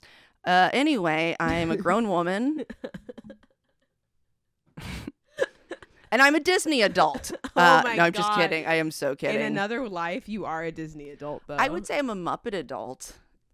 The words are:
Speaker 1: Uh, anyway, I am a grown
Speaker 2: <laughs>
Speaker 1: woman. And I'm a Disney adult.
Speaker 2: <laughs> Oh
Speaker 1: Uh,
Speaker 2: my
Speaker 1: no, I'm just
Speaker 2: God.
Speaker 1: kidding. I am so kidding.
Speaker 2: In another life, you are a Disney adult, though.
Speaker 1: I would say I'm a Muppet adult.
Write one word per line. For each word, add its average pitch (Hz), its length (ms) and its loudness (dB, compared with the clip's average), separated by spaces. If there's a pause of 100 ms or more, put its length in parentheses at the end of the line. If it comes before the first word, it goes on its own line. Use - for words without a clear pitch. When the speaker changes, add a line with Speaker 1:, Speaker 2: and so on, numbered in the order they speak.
(460)
Speaker 1:
Uh, 180 280 6
anyway, 170 640 0
I 165 160 0
am 165 160 0
a - 60 0
grown 202 300 0
Speaker 2:
<laughs> 190 80 0
Speaker 1:
woman. 208 500 -2 (3500)
And 240 80 6
I'm 285 140 8
a 320 60 2
Disney 311 400 2
adult. 180 560 2
Speaker 2:
<laughs> - 40 -14 (120)
Oh - 80 4
Speaker 1:
Uh, 165 220 8
Speaker 2:
my 233 140 -2
Speaker 1:
no, 170 60 6
I'm 170 100 4
just 208 160 0
Speaker 2:
God. 208 100 0
Speaker 1:
kidding. 160 260 0
I 165 100 0
am 156 160 0
so 139 220 -2
kidding. 143 280 -4
Speaker 2:
In - 40 -2
another 220 440 -4
life, 175 400 -8
you 202 160 -8
are 160 180 -6
a 165 80 -6
Disney 156 380 -12
adult, 143 380 -12
though. 143 100 -10
Speaker 1:
I 262 100 2
would 339 180 -6
say - 140 -4
I'm 269 100 -2
a 214 60 -6
Muppet 170 380 -6
adult. 127 640 -10 (360)